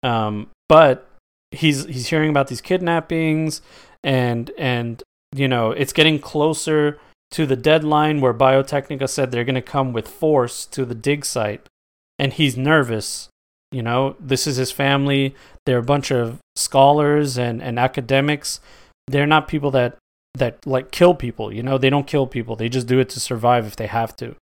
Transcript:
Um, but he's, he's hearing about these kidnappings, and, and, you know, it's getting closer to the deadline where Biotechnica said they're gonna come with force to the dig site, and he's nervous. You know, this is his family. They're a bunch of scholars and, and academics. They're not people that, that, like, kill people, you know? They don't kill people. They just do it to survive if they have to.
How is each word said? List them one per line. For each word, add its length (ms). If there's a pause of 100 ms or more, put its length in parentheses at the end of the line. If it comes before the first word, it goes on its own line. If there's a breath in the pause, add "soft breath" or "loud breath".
Um, 460 (200)
but 400 (420)
he's, 340
he's 240
hearing 220
about 180
these 120
kidnappings, 1000 (440 loud breath)
and, 520
and, 460 (320)
you 140
know, 240
it's 200
getting 260
closer 800 (340 soft breath)
to 120
the 120
deadline 640
where 140
Biotechnica 760
said 220
they're 140
gonna 180
come 300
with 160
force 580
to 180
the 100
dig 300
site, 420 (520)
and 160
he's 220
nervous. 720 (440)
You 100
know, 380
this 260
is 100
his 160
family. 640 (300 soft breath)
They're 140
a 40
bunch 280
of 300 (160)
scholars 840
and, 240
and 160
academics. 840 (460 soft breath)
They're 200
not 220
people 220
that, 260 (380)
that, 320
like, 240
kill 240
people, 380
you 100
know? 160
They 120
don't 160
kill 200
people. 300
They 120
just 180
do 120
it 120
to 100
survive 460
if 100
they 100
have 300
to. 200 (120)